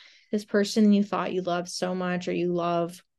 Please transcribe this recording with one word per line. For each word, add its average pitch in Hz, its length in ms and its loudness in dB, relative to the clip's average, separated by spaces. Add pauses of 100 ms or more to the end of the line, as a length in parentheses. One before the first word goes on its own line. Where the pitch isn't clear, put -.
(320)
this 208 140 -2
person 208 480 4
you 202 100 4
thought 180 300 -4
you 185 80 -2
loved 180 280 -2
so 185 260 -4
much 180 320 -4
or 180 60 -2
you 175 200 0
love 170 500 -2 (160)